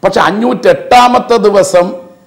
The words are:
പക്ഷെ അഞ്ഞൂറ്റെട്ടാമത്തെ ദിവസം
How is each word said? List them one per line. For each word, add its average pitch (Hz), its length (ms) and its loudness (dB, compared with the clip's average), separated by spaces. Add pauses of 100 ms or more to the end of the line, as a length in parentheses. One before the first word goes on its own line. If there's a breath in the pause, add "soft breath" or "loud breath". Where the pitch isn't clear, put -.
പക്ഷെ 190 260 -2
അഞ്ഞൂറ്റെട്ടാമത്തെ 240 1080 0 (100)
ദിവസം 185 400 2 (400)